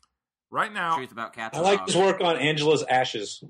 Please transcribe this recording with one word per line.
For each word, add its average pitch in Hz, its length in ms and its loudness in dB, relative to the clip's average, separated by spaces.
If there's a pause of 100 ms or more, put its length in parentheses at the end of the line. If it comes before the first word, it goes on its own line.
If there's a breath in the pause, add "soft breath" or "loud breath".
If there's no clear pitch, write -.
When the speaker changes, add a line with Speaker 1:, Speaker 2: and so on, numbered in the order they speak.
(520)
Speaker 1:
right 190 200 -2
now 170 260 -2
Speaker 2:
Truth 131 140 -8
about 113 220 -12
cats 113 220 -10
Speaker 3:
I 147 40 -4
Speaker 2:
and 170 80 0
Speaker 3:
like 202 120 4
Speaker 2:
dogs. 185 140 -4
Speaker 3:
his 175 80 4
work 190 200 2
on 170 160 2
Angela's 147 460 2
Ashes, 123 680 -2